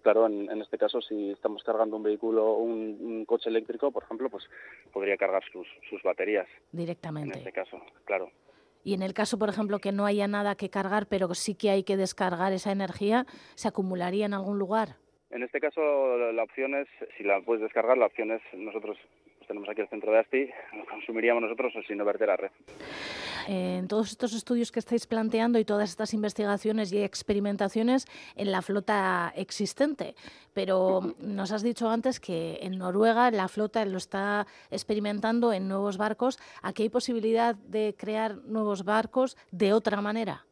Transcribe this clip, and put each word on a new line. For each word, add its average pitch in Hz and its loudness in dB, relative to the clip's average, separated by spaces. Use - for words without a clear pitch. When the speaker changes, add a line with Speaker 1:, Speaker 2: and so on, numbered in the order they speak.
Speaker 1:
Claro, 113 6
en, 101 -2
en 107 -6
este - -6
caso, 110 2
si 104 -4
estamos 104 -4
cargando 110 0
un 107 -6
vehículo, 110 2
un, 110 -2
un 113 -6
coche 117 0
eléctrico, 113 -2
por - -6
ejemplo, 123 -6
pues - -12
podría 98 0
cargar 95 0
sus, 90 -12
sus 98 -10
baterías. 95 0
Speaker 2:
Directamente. 160 -8
Speaker 1:
En - -10
este 95 -12
caso, 92 -8
claro. 95 -4
Speaker 2:
Y 196 -2
en 185 -2
el 190 -4
caso, 214 0
por 208 2
ejemplo, 208 -2
que 202 -2
no 202 2
haya 202 2
nada 202 0
que 190 -6
cargar, 185 0
pero 185 0
sí - -4
que 208 0
hay 196 4
que 190 0
descargar 185 0
esa 190 -2
energía, 202 0
¿se - -4
acumularía 185 0
en 202 -2
algún 196 -2
lugar? 196 0
Speaker 1:
En 120 -6
este 143 -4
caso, 143 2
la, 120 2
la 113 0
opción 135 -4
es, 139 -2
si 104 -10
la 98 4
puedes 110 2
descargar, 117 4
la 120 6
opción 110 -2
es, 113 -4
nosotros 104 -8
pues, - -20
tenemos 104 -8
aquí 107 -4
el 98 -2
centro 107 -2
de 110 8
ASTI, 131 0
lo 104 -12
consumiríamos 117 0
nosotros 117 -2
o 107 -8
si 104 -8
no 101 -2
verter 104 2
a 92 4
red. 98 -6
Speaker 2:
Eh, 180 -2
en 185 -4
todos 208 0
estos 233 -4
estudios 233 -2
que - -2
estáis 233 -2
planteando 226 2
y 214 4
todas 208 2
estas 214 -4
investigaciones 208 0
y 208 2
experimentaciones 202 0
en 202 -2
la 185 2
flota 190 0
existente, 202 -2
pero 185 2
nos 196 -4
has 208 -2
dicho 233 0
antes 233 0
que 165 -4
en 190 -6
Noruega 220 4
la 196 2
flota 214 0
lo 190 -2
está 202 -2
experimentando 214 0
en 190 -2
nuevos 196 -2
barcos. 220 0
¿Aquí 202 -2
hay 220 2
posibilidad 233 2
de 208 -2
crear 214 -2
nuevos 208 -2
barcos 226 2
de 196 4
otra 208 4
manera? 208 -4